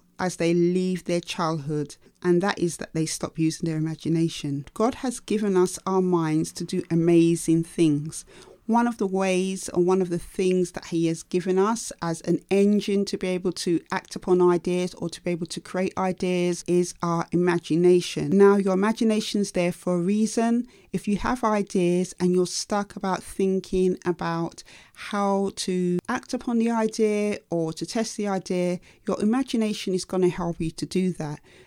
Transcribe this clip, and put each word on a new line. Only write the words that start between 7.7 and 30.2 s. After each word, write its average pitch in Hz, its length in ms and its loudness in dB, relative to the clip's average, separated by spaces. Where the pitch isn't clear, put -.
One 233 220 2
of 233 100 -4
the 208 80 -2
ways 190 640 0
or 175 140 2
one 185 180 4
of 175 80 0
the 175 80 -2
things 185 540 0
that - 140 -12
he 165 220 -2
has 165 140 -4
given 185 380 0
us 220 320 0
as 165 200 -4
an - 180 0
engine 202 560 4
to 196 120 -6
be 185 100 -4
able 185 240 -2
to 170 300 -2
act - 240 -8
upon 180 260 2
ideas 180 540 2
or 170 140 -6
to - 120 -12
be 175 100 -4
able 175 160 -4
to - 120 -10
create - 380 -4
ideas 180 680 -2
is 175 380 2
our 170 280 -2
imagination. 175 1040 2
Now, 202 200 8
your 190 180 2
imagination's 214 800 0
there 175 220 0
for 180 220 -2
a 175 60 0
reason. 220 640 0
If - 160 -4
you 208 100 0
have 247 260 -2
ideas 185 760 0
and 180 140 2
you're 180 140 2
stuck - 480 -6
about 190 260 -4
thinking 185 800 0
about 170 600 -4
how 196 640 -2
to 180 420 0
act - 240 -6
upon 247 240 -2
the 226 140 2
idea 214 680 0
or 165 220 -2
to - 120 -8
test 226 320 -4
the 202 120 -4
idea, 180 500 -2
your - 160 -4
imagination 214 720 -2
is 180 120 -4
gonna 185 240 2